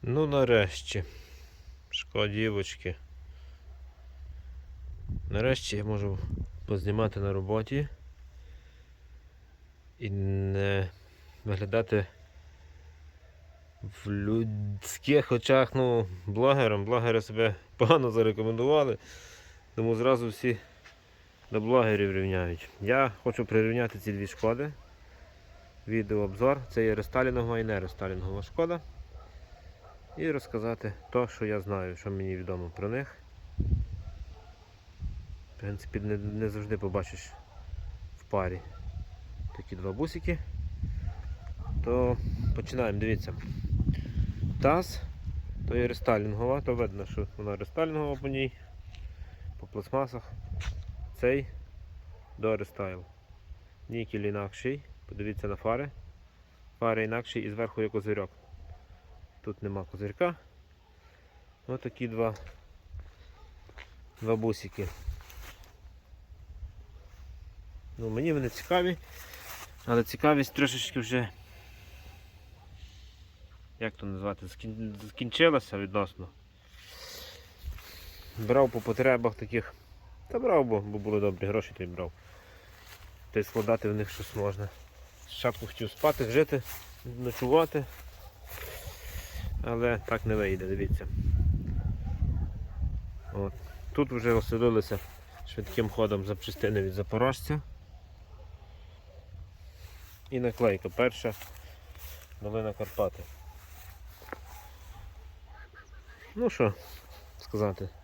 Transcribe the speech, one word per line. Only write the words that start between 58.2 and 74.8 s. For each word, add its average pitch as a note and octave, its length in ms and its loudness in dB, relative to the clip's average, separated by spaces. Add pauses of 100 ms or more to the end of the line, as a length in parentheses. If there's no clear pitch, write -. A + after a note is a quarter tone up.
Тут - 180 -6
нема G2 220 -4
козирька. G#2 500 -2 (1300)
Отакі B2+ 420 -4
два, A2+ 260 2 (1900)
два A2+ 160 4
бусики. G#2+ 520 -2 (3000)
Ну, A2+ 120 -4
мені C#3 220 2
вони C3+ 160 2
цікаві, F3+ 480 2 (880)
але A#2 200 6
цікавість D3 500 4
трошечки C3 460 2
вже, A#2 280 0 (2500)
як A2 160 -4
то G#2 100 -10
назвати, G2 400 -4
закін-, A2 480 -8 (120)